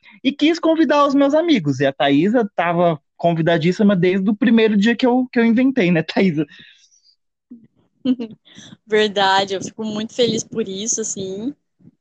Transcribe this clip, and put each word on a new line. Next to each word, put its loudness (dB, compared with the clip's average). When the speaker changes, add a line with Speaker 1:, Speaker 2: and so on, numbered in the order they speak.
Speaker 1:
e -2
quis 0
convidar 2
os 0
meus 2
amigos. 0
E 0
a 0
Thaisa 0
tava 0
convidadíssima 2
desde 0
o 0
primeiro 2
dia 2
que 0
eu, 0
que -4
eu 4
inventei, 2
né, 2
Thaisa? -2
Speaker 2:
<laughs> -4
Verdade, 0
eu -6
fico -12
muito -8
feliz -2
por -8
isso, -8
assim, -10